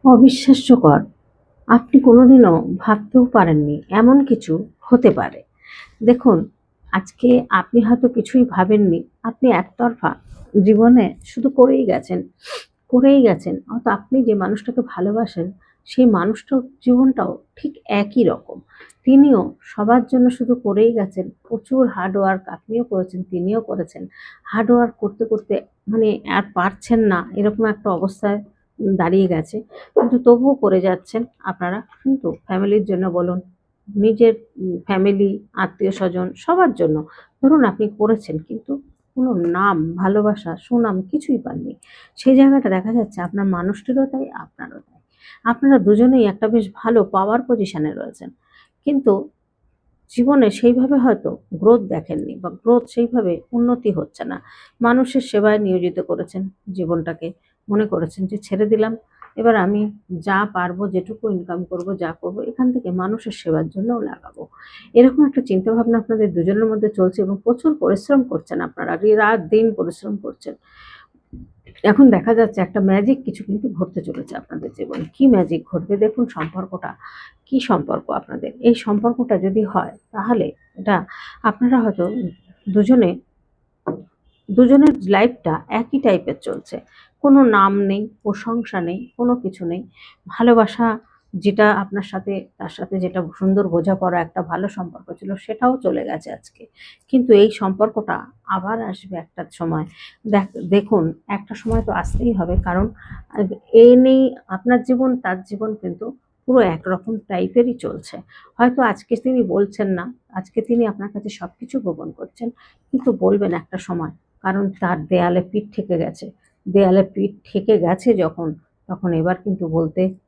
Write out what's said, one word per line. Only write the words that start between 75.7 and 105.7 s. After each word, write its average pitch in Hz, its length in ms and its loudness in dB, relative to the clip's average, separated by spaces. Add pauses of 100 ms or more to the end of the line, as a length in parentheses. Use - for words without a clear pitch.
ঘটবে? 185 260 -4
দেখুন 214 280 0
সম্পর্কটা, 180 720 -10 (500)
কি 262 140 -2
সম্পর্ক - 500 -4
আপনাদের। - 500 -8
এই 233 160 2
সম্পর্কটা 233 640 -2
যদি 196 260 -2
হয়, - 340 -6 (140)
তাহলে 214 400 -4 (260)
এটা 190 280 -2 (380)
আপনারা 240 360 0
হয়তো 196 300 -2 (600)
দুজনে, 202 500 2 (1300)
দুজনের 254 580 4
লাইফটা 202 600 0
একই 233 300 -4
টাইপের 185 420 0
চলছে, - 360 -12 (440)
কোনো 277 220 6
নাম 202 380 2
নেই, 202 260 -2 (160)
প্রশংসা 214 580 -6
নেই, 175 360 -10
কোনো 247 180 0
কিছু 190 300 -10
নেই। 170 180 -8 (440)
ভালোবাসা 226 720 2 (340)
যেটা 202 380 2
আপনার 196 320 -4
সাথে, 190 440 -10 (100)
তার 196 120 -14
সাথে 185 300 -10
যেটা 180 240 -4 (160)
সুন্দর 190 280 0
বোঝাপড়া, 180 540 -2
একটা 165 200 -8
ভালো 170 260 -6
সম্পর্ক 175 520 -14
ছিল, 190 160 -10
সেটাও 247 420 -2
চলে - 260 -4
গেছে - 280 -10
আজকে। - 360 -20 (400)
কিন্তু 254 260 2
এই 208 180 6
সম্পর্কটা 208 720 -4 (200)
আবার 202 360 -6
আসবে 190 360 -12
একটা 165 340 -14
সময়। 165 340 -6 (420)
দেখ-, 196 420 -2
দেখুন 196 440 0 (140)
একটা 202 280 -10
সময় 226 300 -2
তো 214 60 -6
আসতেই - 420 -2
হবে, 180 300 -2
কারণ 190 260 -2 (840)
এ 240 220 10
নেই 262 400 4 (120)
আপনার 240 360 -2
জীবন, 254 340 -2
তার 190 260 -6
জীবন 208 320 -8